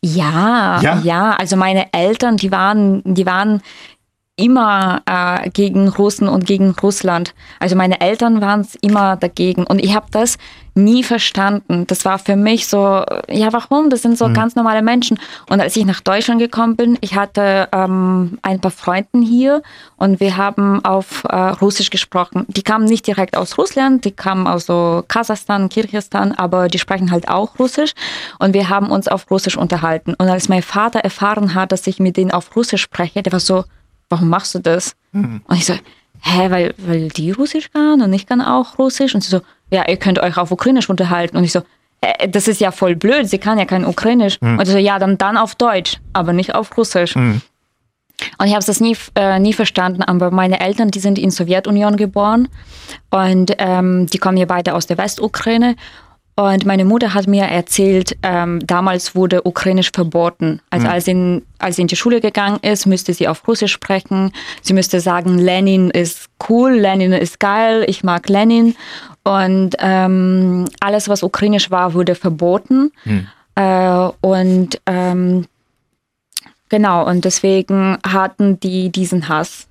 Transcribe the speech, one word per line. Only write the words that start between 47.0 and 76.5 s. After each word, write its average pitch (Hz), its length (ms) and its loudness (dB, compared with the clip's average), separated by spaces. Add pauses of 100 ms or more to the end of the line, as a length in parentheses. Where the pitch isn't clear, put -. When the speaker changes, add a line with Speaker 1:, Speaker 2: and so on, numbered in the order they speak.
Speaker 2:
Mhm. 123 260 2 (960)
Speaker 1:
Und 196 80 0
ich 202 80 4
hab's 202 140 0
das 208 120 -2
nie, 226 160 2 (200)
äh, 196 240 2
nie 208 140 2
verstanden, 185 500 -2
aber 180 260 0
meine 185 300 0
Eltern, 202 320 0
die 196 80 -6
sind 196 180 0
in 185 140 0
Sowjetunion 202 680 0
geboren 208 500 0 (600)
und, 185 480 2
ähm, 185 480 2
die 185 140 -4
kommen 190 180 2
ja 185 80 2
beide 175 300 -2
aus 170 100 -4
der 170 140 -4
Westukraine. 226 760 -2 (600)
Und 196 280 2
meine 196 180 2
Mutter 214 300 2
hat 196 140 0
mir 202 180 2
erzählt, 190 760 0
ähm, 175 460 -2
damals 180 480 -2
wurde 185 320 0
Ukrainisch 185 460 0
verboten. 170 640 -2 (100)
Also 120 180 0
Speaker 2:
Mhm. - 40 0
Speaker 1:
als 175 140 -2
sie 190 60 0
in, 180 300 0 (180)
als 180 180 -4
sie 185 60 0
in 175 40 0
die 175 80 -2
Schule 240 240 2
gegangen 208 420 -2
ist, 208 260 -2
müsste 185 260 0
sie - 160 -2
auf - 180 -6
Russisch 214 240 0
sprechen. 190 600 -4 (280)
Sie - 120 -2
müsste 185 260 2
sagen, 180 400 0
„Lenin 185 520 4
ist 170 340 -2 (240)
cool, 247 240 4
Lenin 190 400 2
ist - 260 -2
geil, 220 480 2
ich - 160 -4
mag 175 240 -2
Lenin.“ 233 480 4 (480)
Und, 190 560 0
ähm, 185 840 2 (160)
alles, 208 260 0
was 202 160 0
ukrainisch 202 480 0
war, 180 220 0
wurde 175 220 0
verboten. 190 760 0 (140)
Speaker 2:
Mhm. 98 220 -2 (280)
Speaker 1:
Äh, 185 540 2 (100)
und, 185 680 2
ähm, 180 580 0 (1200)